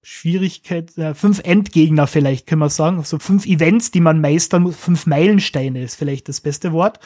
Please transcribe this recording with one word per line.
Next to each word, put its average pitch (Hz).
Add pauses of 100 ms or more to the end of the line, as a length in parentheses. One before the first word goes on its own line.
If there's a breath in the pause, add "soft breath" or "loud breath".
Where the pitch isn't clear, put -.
Schwierigkeit, 170
äh, 156
fünf 202
Endgegner 160
vielleicht, 135
können 156
wir 147
sagen. 160
So 151
fünf 196
Events, 180
die 180
man 160
meistern 175
muss, 175
fünf 170
Meilensteine 147
ist 123
vielleicht 139
das 139
beste 151
Wort. 175